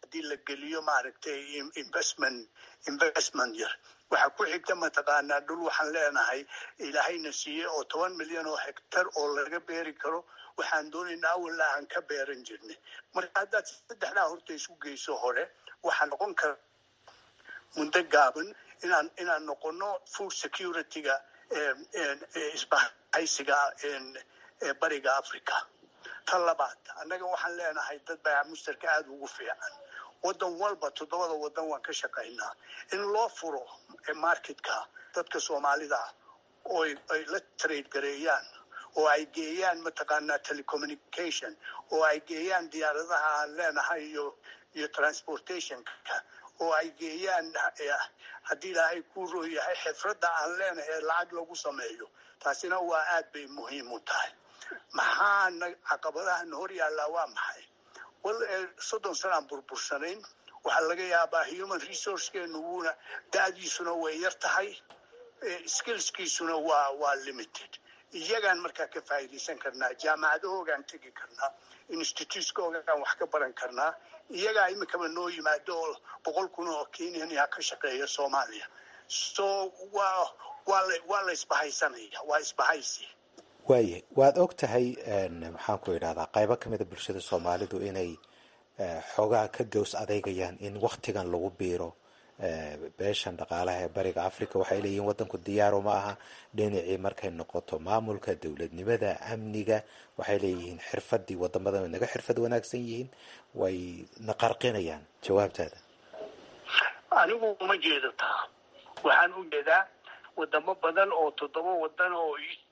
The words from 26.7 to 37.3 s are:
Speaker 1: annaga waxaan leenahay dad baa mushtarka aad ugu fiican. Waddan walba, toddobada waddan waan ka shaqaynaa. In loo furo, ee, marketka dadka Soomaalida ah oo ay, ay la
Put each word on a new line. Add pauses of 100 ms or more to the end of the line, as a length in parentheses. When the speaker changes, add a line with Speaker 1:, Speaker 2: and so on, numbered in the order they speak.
Speaker 1:
annaga
waxaan
leenahay
dad
baa
mushtarka
aad
ugu
fiican. (500)
Waddan
walba,
toddobada
waddan
waan
ka
shaqaynaa. (400)
In (100)
loo
furo, (420)
ee,
marketka (260)
dadka
Soomaalida
ah (520)
oo
ay, (140)
ay
la (180)